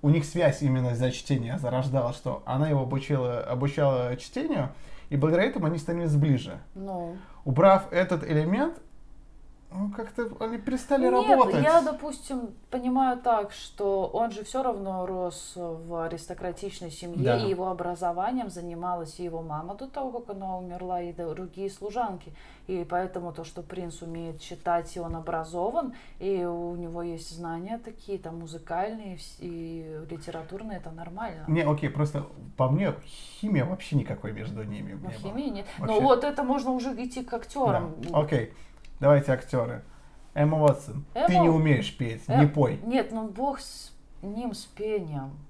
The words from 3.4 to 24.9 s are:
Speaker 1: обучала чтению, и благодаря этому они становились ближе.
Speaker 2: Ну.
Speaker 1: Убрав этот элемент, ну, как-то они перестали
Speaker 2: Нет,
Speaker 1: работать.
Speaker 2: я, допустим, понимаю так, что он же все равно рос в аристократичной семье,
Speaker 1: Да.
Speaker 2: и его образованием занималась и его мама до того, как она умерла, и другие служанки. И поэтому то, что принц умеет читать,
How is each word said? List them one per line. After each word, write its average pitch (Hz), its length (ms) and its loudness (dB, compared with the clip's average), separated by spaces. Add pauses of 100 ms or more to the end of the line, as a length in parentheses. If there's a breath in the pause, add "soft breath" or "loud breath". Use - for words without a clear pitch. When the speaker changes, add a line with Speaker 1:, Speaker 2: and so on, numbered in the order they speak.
Speaker 1:
обучала 127 760 2
чтению, 247 520 -2 (420 loud breath)
и 147 60 0
благодаря 160 320 6
этому 196 180 -2
они 165 120 0
становились 160 380 0
ближе. 135 420 2 (160)
Speaker 2:
Ну. 185 420 -8 (280 loud breath)
Speaker 1:
Убрав 190 480 8
этот 180 320 2
элемент, 190 540 2 (920)
ну, 196 240 -4
как-то 226 320 -4 (120)
они 226 180 -2
перестали 262 500 2
Speaker 2:
Нет, 254 40 6 (180)
Speaker 1:
работать. 262 320 8
Speaker 2:
я, 320 180 10
допустим, 277 680 -4 (220)
понимаю 254 480 2
так, 220 340 2
что 196 600 -2
он 226 200 0
же 208 100 -10
все 262 220 -4
равно 190 420 -2
рос 180 480 -6
в 170 400 -8 (120)
аристократичной 175 840 -8
семье, 175 340 -6
Speaker 1:
Да. 120 120 4
Speaker 2:
и 117 140 0
его 185 180 -2
образованием 180 840 -2
занималась 175 680 -6
и 180 40 -6
его 165 180 -6
мама 165 340 -8
до 262 100 -10
того, 262 240 -6 (100)
как 214 140 -10
она 190 240 -6
умерла, 180 440 -6
и 175 100 -6
другие 175 580 -6
служанки. 202 640 -6 (340 loud breath)
И 180 220 -4
поэтому 180 440 -4
то, 165 120 -10
что 165 180 -12
принц 175 400 -10
умеет 165 380 -10
читать, 170 560 -2